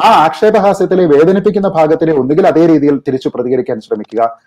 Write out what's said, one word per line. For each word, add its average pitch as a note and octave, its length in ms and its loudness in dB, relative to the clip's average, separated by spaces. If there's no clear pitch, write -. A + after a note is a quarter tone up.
ആ G#3+ 60 4
ആക്ഷേപഹാസ്യത്തിലെ F#3 800 0
വേദനിപ്പിക്കുന്ന F#3+ 600 2
ഭാഗത്തിനെ D#3+ 460 0
ഒന്നുകിൽ D3 340 0
അതേ D#3+ 200 2
രീതിയിൽ D3 400 0
തിരിച്ചു C3 280 -4
പ്രതികരിക്കാൻ B2 460 -4
ശ്രമിക്കുക, A2+ 640 -6